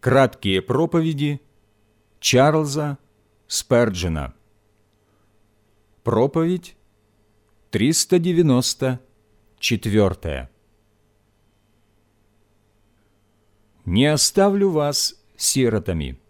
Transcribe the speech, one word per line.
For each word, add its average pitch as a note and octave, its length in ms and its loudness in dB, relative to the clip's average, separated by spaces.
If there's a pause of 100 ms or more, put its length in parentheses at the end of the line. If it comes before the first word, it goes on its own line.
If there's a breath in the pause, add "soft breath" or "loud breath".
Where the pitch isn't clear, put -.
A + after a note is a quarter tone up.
Краткие B2 600 0
проповеди D3 800 -2 (760)
Чарльза D3 760 0 (500)
Сперджена. F2+ 880 -2 (1700)
Проповедь E3 720 -2 (960)
триста D3 480 0
девяносто C#3+ 840 0 (580)
четвертая. F#2+ 920 -2 (3250)
«Не G#2 220 2
оставлю G3 640 2
вас D3 520 -4 (140)
сиротами. F#2 800 -2 (120)